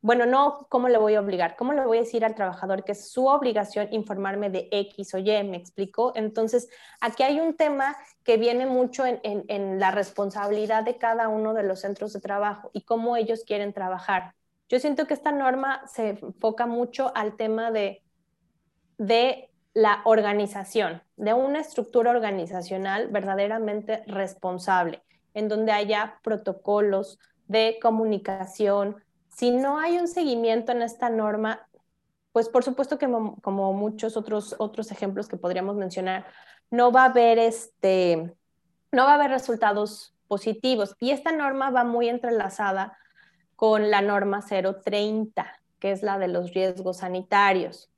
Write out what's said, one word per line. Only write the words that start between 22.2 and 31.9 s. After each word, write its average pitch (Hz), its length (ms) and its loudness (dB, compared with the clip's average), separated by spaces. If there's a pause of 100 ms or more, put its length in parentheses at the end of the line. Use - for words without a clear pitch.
verdaderamente 208 1000 -4
responsable, 185 960 -2 (320)
en 214 120 -2
donde 214 260 0
haya 208 500 -2
protocolos 202 960 -2 (280)
de 220 340 2
comunicación. 202 1200 0 (260)
Si 240 220 0
no 277 260 0
hay 339 200 0
un 349 100 0
seguimiento 240 640 0
en 240 100 0
esta 233 280 -4
norma, 220 580 -2 (640)